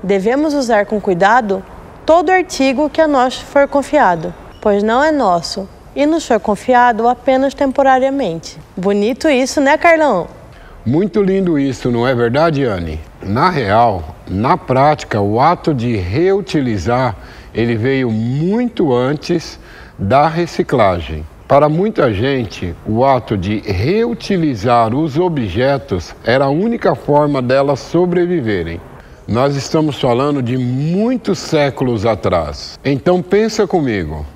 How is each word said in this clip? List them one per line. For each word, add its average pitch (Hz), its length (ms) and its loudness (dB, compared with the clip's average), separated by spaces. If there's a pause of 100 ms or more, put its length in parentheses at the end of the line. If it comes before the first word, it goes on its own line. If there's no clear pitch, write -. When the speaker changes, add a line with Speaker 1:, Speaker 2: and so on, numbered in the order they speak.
Speaker 1:
Devemos 233 540 0
usar 226 320 0
com 214 120 -2
cuidado 196 640 2 (400)
todo 339 280 4
artigo 277 580 0
que 302 100 -4
a 320 80 4
nós 262 280 2
for - 320 0
confiado, 196 680 0 (260)
pois 202 220 2
não 233 220 2
é 311 80 2
nosso, 196 580 -2 (260)
e 285 120 2
nos 320 180 0
foi 220 140 2
confiado 240 680 2
apenas 262 460 0
temporariamente. 269 1040 0 (180)
Bonito 202 540 0
isso, 269 320 0
né, 285 160 4
Carlão? 302 500 2 (560)
Speaker 2:
Muito 185 380 0
lindo 185 380 2
isso, 127 320 -2
não 120 160 0
é 135 80 2
verdade, 135 500 2
Anne? 85 340 -4 (220)
Na 127 300 0
real, 110 520 2 (240)
na 117 300 0
prática, 135 640 0
o 104 180 0
ato 160 360 2
de 120 200 -2
reutilizar, 123 1200 -2 (380)
ele 117 220 0
veio 127 340 0
muito 156 840 -2
antes 147 680 -2 (380)
da 131 300 2
reciclagem. 104 960 -2 (220)
Para 143 240 4
muita 165 420 0
gente, 107 640 -4 (140)
o 113 180 2
ato 127 320 0
de 101 220 -2
reutilizar 127 1400 0
os 151 240 -2
objetos 127 1040 -2
era 135 220 2
a 135 40 0
única 165 460 0
forma 147 480 0
delas 139 360 2
sobreviverem. 165 1000 -2 (460)
Nós 131 280 0
estamos 156 460 -2
falando 139 400 0
de 123 160 -2
muitos 170 800 -2
séculos 131 680 -2
atrás. 85 760 -4
Então 165 380 0
pensa 214 460 0
comigo. 92 580 -2 (100)